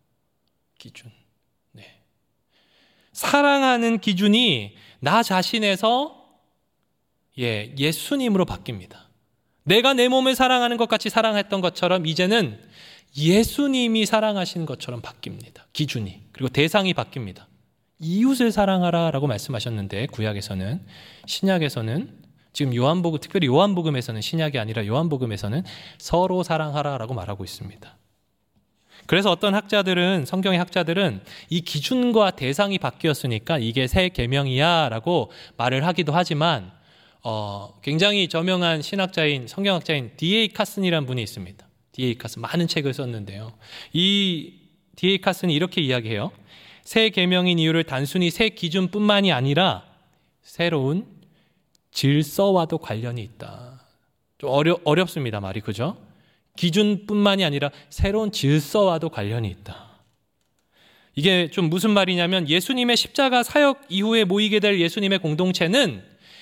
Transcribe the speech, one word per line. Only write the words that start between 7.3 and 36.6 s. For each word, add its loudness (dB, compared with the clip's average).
예, -4
예수님으로 0
바뀝니다. -12
내가 4
내 4
몸을 4
사랑하는 2
것 0
같이 -2
사랑했던 0
것처럼 0
이제는 0
예수님이 2
사랑하시는 -2
것처럼 -10
바뀝니다. -16
기준이. -6
그리고 -4
대상이 2
바뀝니다. -8
"이웃을 2
사랑하라"라고 0
말씀하셨는데 -4
구약에서는, -6
신약에서는, -2
지금 -2
요한복음, 0
특별히 -2
요한복음에서는, 0
신약이 -2
아니라 -4
요한복음에서는 0
"서로 2
사랑하라"라고 -2
말하고 -6
있습니다. -16
그래서 4
어떤 2
학자들은, 0
성경의 0
학자들은 0
"이 -2
기준과 0
대상이 -2
바뀌었으니까 -2
이게 0
새 2
계명이야"라고 0
말을 0
하기도 -2
하지만, -2